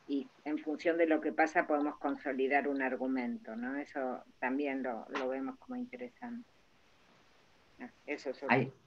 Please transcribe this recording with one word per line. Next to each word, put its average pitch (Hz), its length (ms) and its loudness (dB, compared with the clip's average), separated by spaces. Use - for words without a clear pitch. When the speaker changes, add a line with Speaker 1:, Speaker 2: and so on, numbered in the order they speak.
Speaker 1:
y 139 200 -2
en 151 140 -2
función 165 400 0
de 165 100 8
lo 156 120 6
que 156 120 0
pasa 160 340 4
podemos 147 320 2
consolidar 139 680 0
un 139 120 0
argumento, 123 760 -2
¿no? 123 200 -6
Eso 139 460 -6
también 135 460 -2
lo, 117 240 -4
lo 135 200 -4
vemos 131 300 -4
como - 160 -12
interesante. 240 720 -10
Ah, 127 100 -12
eso 143 240 -6
es - 160 -8
Speaker 2:
Hay 131 260 4